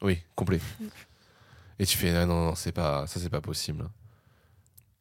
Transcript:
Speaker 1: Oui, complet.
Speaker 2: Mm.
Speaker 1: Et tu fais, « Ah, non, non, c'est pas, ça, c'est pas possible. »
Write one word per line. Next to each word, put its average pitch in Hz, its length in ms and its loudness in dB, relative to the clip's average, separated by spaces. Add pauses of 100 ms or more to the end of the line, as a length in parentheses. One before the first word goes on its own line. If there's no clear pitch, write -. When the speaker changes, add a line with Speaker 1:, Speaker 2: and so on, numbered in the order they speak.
Speaker 1:
Oui, 92 160 4 (160)
complet. 87 260 2 (200)
Speaker 2:
Mm. 220 40 -8 (920)
Speaker 1:
Et 98 80 2
tu - 100 2
fais, « 87 200 2
Ah, 87 100 6
non, 85 220 4
non, 78 60 0
c'est - 180 -4
pas, 73 340 0
ça, - 140 -8
c'est 87 100 -4
pas 73 100 -2
possible. » - 480 -6 (1120)